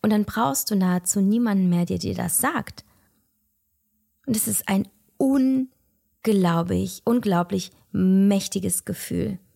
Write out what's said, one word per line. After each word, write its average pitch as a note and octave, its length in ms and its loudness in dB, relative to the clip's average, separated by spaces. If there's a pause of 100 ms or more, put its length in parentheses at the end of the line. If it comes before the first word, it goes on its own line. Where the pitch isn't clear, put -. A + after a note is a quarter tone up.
Und A3 80 2
dann G#3 140 2
brauchst - 460 -2
du G#3+ 40 0
nahezu F3+ 460 0
niemanden G3+ 480 2
mehr, F3 160 2
der F#3 140 -4
dir - 160 -4
das F3 240 -4
sagt. - 460 -4 (1400)
Und A#3+ 100 0
es G#3+ 120 -2
ist - 200 -4
ein G3 200 0 (280)
unglaublich, G3+ 1900 0
unglaublich F#3+ 680 0 (200)
mächtiges F#3+ 920 0
Gefühl - 540 -6 (180)